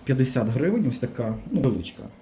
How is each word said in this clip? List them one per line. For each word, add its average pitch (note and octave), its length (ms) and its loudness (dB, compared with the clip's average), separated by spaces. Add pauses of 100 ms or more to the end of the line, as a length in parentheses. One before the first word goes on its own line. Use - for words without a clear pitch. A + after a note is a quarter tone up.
п'ятдесят C3 440 2
гривень, D#3 420 2
ось B2 80 -4
така, A2+ 380 -4 (160)
ну, E3 100 2
величка. G2 420 -2 (180)